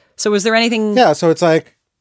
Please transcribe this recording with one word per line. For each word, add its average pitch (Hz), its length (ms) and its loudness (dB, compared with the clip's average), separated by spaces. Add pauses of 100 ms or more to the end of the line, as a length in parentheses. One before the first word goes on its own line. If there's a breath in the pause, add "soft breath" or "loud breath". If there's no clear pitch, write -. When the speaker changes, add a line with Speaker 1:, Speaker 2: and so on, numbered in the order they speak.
(160)
Speaker 1:
So - 140 -4
was 208 120 -2
there 220 120 -2
anything 220 420 0
Speaker 2:
Yeah, 226 160 4
so 165 180 0
it's 160 120 -2
like, 160 340 -2 (240)